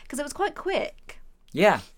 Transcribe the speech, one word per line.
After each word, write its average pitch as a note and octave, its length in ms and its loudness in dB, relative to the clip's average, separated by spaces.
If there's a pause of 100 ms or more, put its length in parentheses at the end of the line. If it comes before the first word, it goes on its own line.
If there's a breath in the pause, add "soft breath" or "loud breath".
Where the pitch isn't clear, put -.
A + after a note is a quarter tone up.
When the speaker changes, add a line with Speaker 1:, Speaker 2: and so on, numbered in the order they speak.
Speaker 1:
'cause B3+ 100 -6
it D4 40 -2
was C#4+ 100 -8
quite F#4+ 220 -2
quick. - 680 -4 (320)
Speaker 2:
Yeah. F3 280 6 (180)